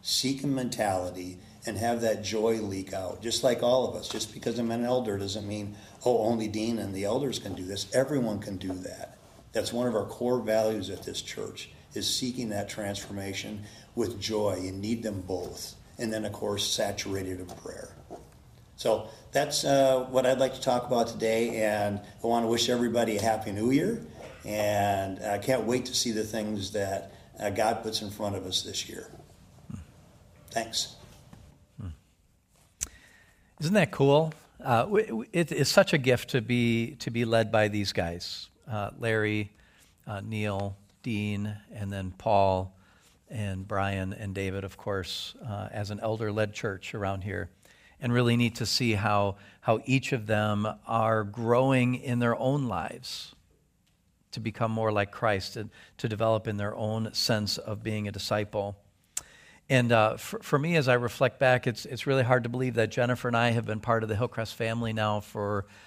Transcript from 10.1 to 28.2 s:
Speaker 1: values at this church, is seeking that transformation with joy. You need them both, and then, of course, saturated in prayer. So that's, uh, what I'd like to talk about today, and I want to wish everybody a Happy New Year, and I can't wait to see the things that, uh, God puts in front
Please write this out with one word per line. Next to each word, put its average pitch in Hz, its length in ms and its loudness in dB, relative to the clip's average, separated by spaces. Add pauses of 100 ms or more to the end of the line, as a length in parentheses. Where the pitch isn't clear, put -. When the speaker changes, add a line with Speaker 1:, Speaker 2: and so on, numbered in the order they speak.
Speaker 1:
values 110 480 0
at 95 140 -10
this - 180 -8
church, - 480 -10 (240)
is 98 200 -2
seeking 123 360 -4
that 101 180 -4
transformation 101 960 -6 (320)
with 101 240 -2
joy. 104 420 0
You 92 120 -6
need 110 300 -4
them 98 180 -4
both, 90 540 -8 (220)
and 113 140 -4
then, 110 140 -4
of 104 80 -4
course, 104 320 -2
saturated 95 720 -2
in 92 60 -10
prayer. - 500 -14 (840)
So 113 300 2 (240)
that's, - 320 0
uh, 135 460 6
what 127 160 4
I'd 135 140 4
like 131 160 4
to - 60 -10
talk 123 240 2
about 117 220 2
today, 113 560 2
and 104 360 2 (220)
I 120 60 -2
want 117 160 4
to 113 40 0
wish 113 200 2
everybody 117 480 2
a 101 60 0
Happy 107 320 0
New 110 180 2
Year, 185 340 2 (380)
and 101 800 0
I 104 140 0
can't 120 260 0
wait 123 220 0
to - 80 -10
see - 180 0
the 107 140 -2
things 107 480 -4
that, 98 400 -4 (260)
uh, 104 120 -2
God 113 320 0
puts 107 180 -4
in 104 80 -8
front 101 260 -4